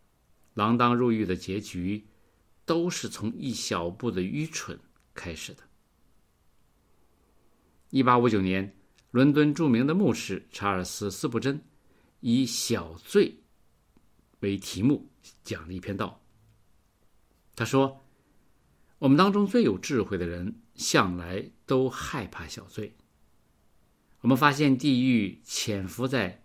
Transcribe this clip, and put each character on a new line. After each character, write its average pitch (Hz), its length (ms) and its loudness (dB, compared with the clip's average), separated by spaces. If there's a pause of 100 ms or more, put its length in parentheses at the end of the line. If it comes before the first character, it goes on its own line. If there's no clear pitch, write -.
(560)
锒 110 200 2
铛 120 200 4
入 120 160 4
狱 110 120 2
的 92 120 -2
结 95 260 -6
局 98 420 -6 (600)
都 170 240 0
是 - 180 -6
从 104 260 -6
一 131 200 -6
小 87 380 -4
步 117 180 -6
的 92 140 -2
愚 147 240 -4
蠢 - 320 -12 (340)
开 85 220 -12
始 - 180 -14
的。 - 100 -20 (2250)
一 131 100 2
八 123 160 6
五 120 100 6
九 107 140 2
年， 95 340 -2 (360)
伦 135 200 6
敦 147 220 4
著 160 160 2
名 120 180 4
的 156 60 0
牧 180 200 2
师 - 380 -8
查 - 160 -6
尔 92 160 -2
斯· 101 280 -6
斯 - 160 -6
布 120 120 -2
珍 139 240 -4 (560)
以 127 260 2
小 87 500 -4
罪 - 400 2 (1040)
为 101 180 -4
题 - 240 -8
目 135 260 2 (360)
讲 82 240 -10
了 90 60 -12
一 92 60 -8
篇 98 160 -8
道。 98 240 -8 (1400)
他 - 80 -4
说 135 400 0 (920)
：“我 147 100 0
们 135 80 8
当 190 160 6
中 202 140 2
最 214 160 2
有 110 160 2
智 117 240 -2
慧 95 160 -2
的 87 80 -4
人 87 300 -8 (180)
向 98 440 0
来 87 340 -8 (160)
都 131 200 2
害 127 380 -8
怕 82 220 -14
小 110 180 -14
罪。 104 300 -12 (1300)
我 117 60 -2
们 131 80 6
发 143 160 4
现 139 240 4
地 127 280 2
狱 117 400 2
潜 98 440 -6
伏 113 200 -6
在 110 380 -4